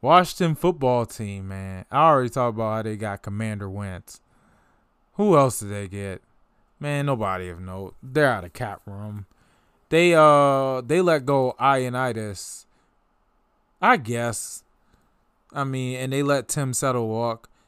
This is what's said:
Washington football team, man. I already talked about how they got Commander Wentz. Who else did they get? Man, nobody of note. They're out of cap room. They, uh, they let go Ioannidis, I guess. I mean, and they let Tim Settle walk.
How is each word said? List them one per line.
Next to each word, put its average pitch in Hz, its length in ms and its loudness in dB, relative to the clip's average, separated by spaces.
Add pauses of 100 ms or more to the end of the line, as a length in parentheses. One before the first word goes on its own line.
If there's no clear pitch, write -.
Washington 165 540 4
football 131 500 0
team, 98 440 -10
man. 95 420 -10
I 147 160 4
already 131 220 4
talked 120 260 -2
about 110 200 -4
how 110 80 -4
they 107 120 -6
got 101 260 -8
Commander 104 480 -8
Wentz. 95 520 -12 (960)
Who 202 220 4
else 135 220 4
did 101 100 -10
they 101 180 -8
get? 98 340 -10 (580)
Man, 143 280 -4
nobody 95 420 -2
of 85 100 -12
note. 92 420 -12
They're 135 300 2
out 95 140 -4
of - 80 -16
cap 104 320 -10
room. 104 400 -12 (640)
They, 170 260 6
uh, 139 680 6
they 147 200 0
let 160 240 2
go 131 340 2
Ioannidis, 123 1040 -2 (1160)
I 220 160 6
guess. 117 680 -6 (880)
I 143 120 -6
mean, 131 340 -6
and 131 160 -6
they 139 100 0
let 139 240 0
Tim 135 260 -4
Settle 123 340 0
walk. 113 420 -4 (180)